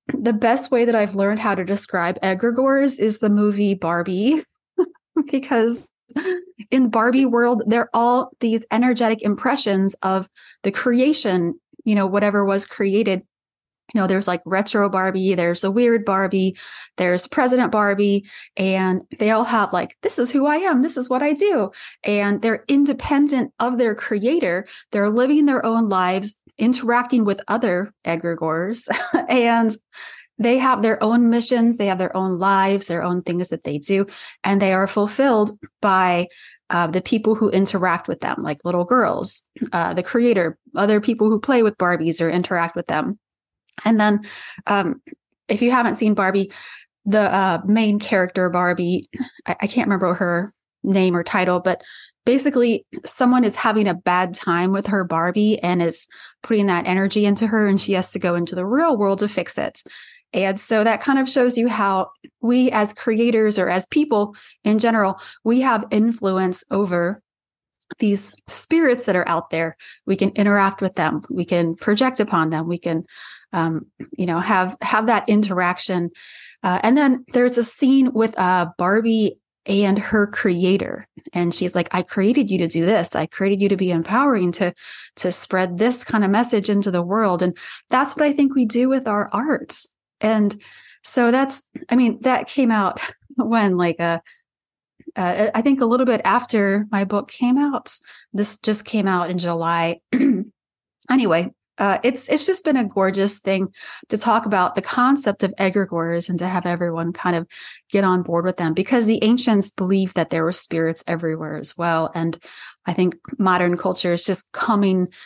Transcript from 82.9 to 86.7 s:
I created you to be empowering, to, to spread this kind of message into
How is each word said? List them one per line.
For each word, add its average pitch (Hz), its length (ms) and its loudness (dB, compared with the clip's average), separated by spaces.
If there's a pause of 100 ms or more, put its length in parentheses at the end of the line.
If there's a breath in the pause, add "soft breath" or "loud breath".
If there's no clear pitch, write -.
I 156 120 -2
created 196 340 -2
you 202 80 2
to 196 80 0
be 185 140 0
empowering, 196 640 0
to, 180 200 -2 (440 loud breath)
to 180 140 -2
spread 185 460 0
this 240 260 0
kind 214 220 0
of 190 60 2
message 220 380 0
into 202 220 0